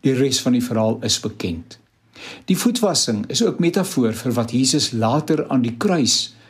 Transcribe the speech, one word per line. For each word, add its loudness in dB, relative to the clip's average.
Die 2
res 2
van 2
die 2
verhaal 0
is -2
bekend. -8
Die 2
voetwassing 0
is -2
ook 0
metafoor 2
vir -4
wat -2
Jesus 0
later 0
aan 2
die -2
kruis 0